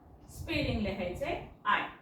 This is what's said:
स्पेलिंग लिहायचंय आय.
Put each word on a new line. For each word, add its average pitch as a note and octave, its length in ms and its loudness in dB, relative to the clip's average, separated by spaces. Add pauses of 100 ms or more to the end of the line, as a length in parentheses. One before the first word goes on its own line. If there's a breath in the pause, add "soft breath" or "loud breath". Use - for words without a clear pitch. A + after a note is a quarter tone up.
(300)
स्पेलिंग C4 500 0
लिहायचंय F#3+ 600 0 (240)
आय. - 180 4 (200)